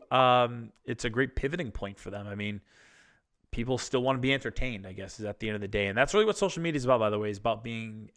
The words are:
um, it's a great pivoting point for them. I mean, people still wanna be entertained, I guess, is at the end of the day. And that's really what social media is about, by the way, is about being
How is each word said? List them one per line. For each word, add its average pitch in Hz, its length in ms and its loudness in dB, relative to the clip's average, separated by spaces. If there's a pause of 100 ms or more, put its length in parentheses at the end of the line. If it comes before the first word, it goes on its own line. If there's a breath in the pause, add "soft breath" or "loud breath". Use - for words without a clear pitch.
um, 123 640 4 (140)
it's 120 200 -6
a 120 40 0
great 127 260 0
pivoting 143 360 -2
point 101 280 -8
for - 100 -12
them. 101 180 -8
I 101 80 -8
mean, 104 260 -4 (880 soft breath)
people 123 260 -2
still - 240 0
wanna 131 180 2
be 131 140 2
entertained, 117 540 -4
I 95 60 -12
guess, 98 260 -12
is 107 60 -6
at 101 140 -6
the 110 80 -4
end 107 80 -2
of 104 60 -4
the 101 60 -6
day. 101 200 2
And 98 100 0
that's 139 160 4
really 214 120 6
what 208 120 0
social 175 260 0
media 165 140 0
is 123 80 -2
about, 123 140 6
by 107 100 4
the 104 100 0
way, 107 100 -2
is 101 80 -4
about 107 260 -2
being 110 540 -10